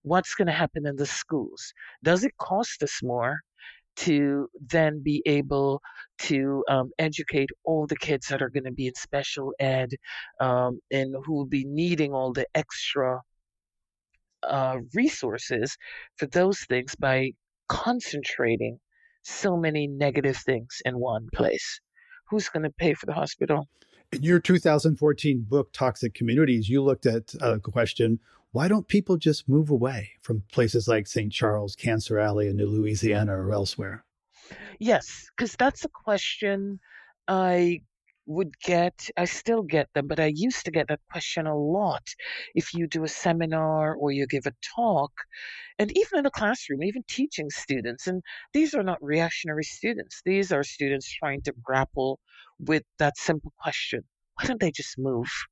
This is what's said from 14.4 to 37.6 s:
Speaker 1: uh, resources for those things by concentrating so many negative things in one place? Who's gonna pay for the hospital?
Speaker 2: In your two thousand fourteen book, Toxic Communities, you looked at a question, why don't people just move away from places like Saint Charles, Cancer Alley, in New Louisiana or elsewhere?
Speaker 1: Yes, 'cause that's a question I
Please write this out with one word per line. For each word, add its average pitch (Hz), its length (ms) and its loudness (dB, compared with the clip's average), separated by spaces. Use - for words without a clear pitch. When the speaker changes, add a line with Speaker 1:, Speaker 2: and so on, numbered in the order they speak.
Speaker 1:
uh, 131 360 0
resources 135 840 -2
for - 120 -4
those 185 340 2
things 123 340 -4
by 131 380 0
concentrating 123 1120 -2
so - 360 -2
many 151 280 0
negative 139 520 0
things 123 480 -4
in 127 120 0
one 113 360 -2
place? - 480 -2
Who's 208 180 0
gonna 156 240 -4
pay 156 220 2
for - 120 -6
the 151 80 -4
hospital? 147 540 0
Speaker 2:
In 127 100 -4
your 170 160 6
two 180 200 6
thousand 156 360 6
fourteen 143 460 2
book, 120 320 2
Toxic 123 400 0
Communities, 120 560 4
you 135 120 4
looked 135 240 2
at 113 360 2
a 113 180 2
question, 113 600 2
why 143 160 2
don't 202 200 4
people 190 300 4
just 156 300 2
move 147 220 4
away 123 520 0
from 110 200 -2
places 117 360 2
like 110 180 2
Saint 107 260 -2
Charles, 104 440 -2
Cancer 110 420 -2
Alley, 104 300 2
in 98 80 0
New 104 100 2
Louisiana 104 760 0
or 95 120 -2
elsewhere? - 540 -4
Speaker 1:
Yes, - 580 0
'cause 240 220 -2
that's 269 260 2
a 302 40 -6
question 196 880 -2
I 180 540 4